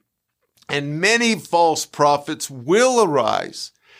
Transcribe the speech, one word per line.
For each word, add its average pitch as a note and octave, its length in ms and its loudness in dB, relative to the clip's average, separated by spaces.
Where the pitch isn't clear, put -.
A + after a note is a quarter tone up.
"And C#3+ 320 -6
many A3+ 360 2
false E3+ 500 0
prophets D3 640 -2
will G#3+ 540 2
arise A#2 680 -2